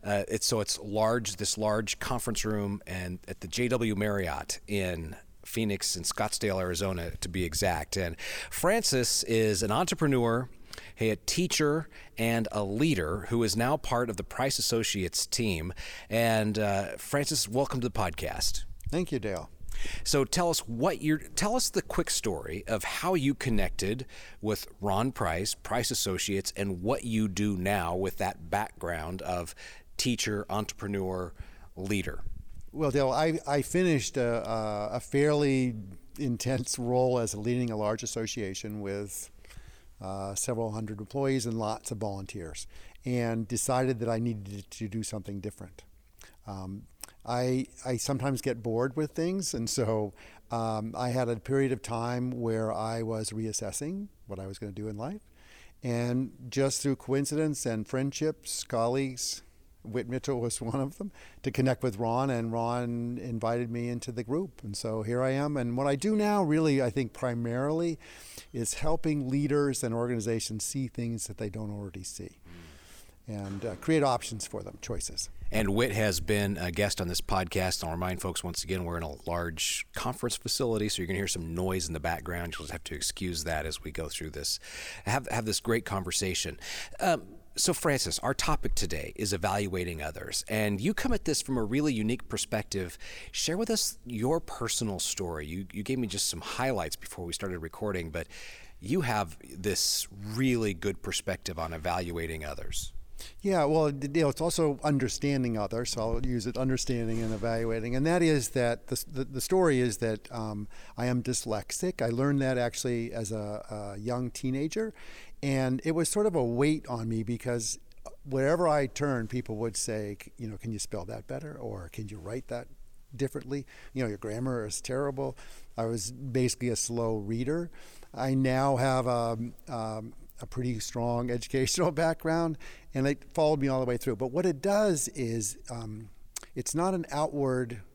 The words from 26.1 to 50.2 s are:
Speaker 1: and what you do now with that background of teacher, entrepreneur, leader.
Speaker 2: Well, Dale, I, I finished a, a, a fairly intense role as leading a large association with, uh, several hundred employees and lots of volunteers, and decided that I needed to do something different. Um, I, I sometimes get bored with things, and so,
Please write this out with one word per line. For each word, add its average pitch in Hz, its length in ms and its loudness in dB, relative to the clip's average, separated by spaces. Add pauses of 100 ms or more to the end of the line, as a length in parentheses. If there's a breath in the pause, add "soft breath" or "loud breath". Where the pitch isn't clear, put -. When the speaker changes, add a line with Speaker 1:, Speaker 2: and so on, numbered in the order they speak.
Speaker 1:
and 98 240 -2
what 110 220 0
you 110 240 2
do 101 280 2
now 90 400 2
with 92 220 0
that 92 320 -2
background 87 720 -2
of 87 320 -4 (420 loud breath)
teacher, 107 540 0
entrepreneur, 95 840 -2 (440 loud breath)
leader. 92 480 0 (480)
Speaker 2:
Well, 151 180 2
Dale, 135 220 4
I, 156 260 4 (100)
I 143 140 4
finished 170 560 2
a, 117 320 2
a, 107 440 0
a 123 60 0
fairly 139 760 4 (420)
intense 127 600 0
role 127 400 4
as 110 160 0
leading 120 340 0
a 113 80 -2
large 107 240 2
association 107 800 -4
with, 101 480 -6 (720 loud breath)
uh, 98 320 -6
several 113 380 0
hundred 110 280 -6
employees 135 460 0
and 113 140 0
lots 110 320 -2
of 110 80 -6
volunteers, 98 640 -6 (400 loud breath)
and 117 420 0
decided 127 520 2
that 113 100 0
I 113 80 2
needed 101 540 -4
to 113 160 -6
do 107 160 -2
something 101 360 -6
different. 101 440 -10 (640 loud breath)
Um, 98 360 -8 (420 loud breath)
I, 127 420 2 (180)
I 127 120 0
sometimes 135 440 0
get 120 220 -2
bored 120 320 2
with 156 160 0
things, 180 420 -2
and 117 160 -2
so, 107 440 0 (360 loud breath)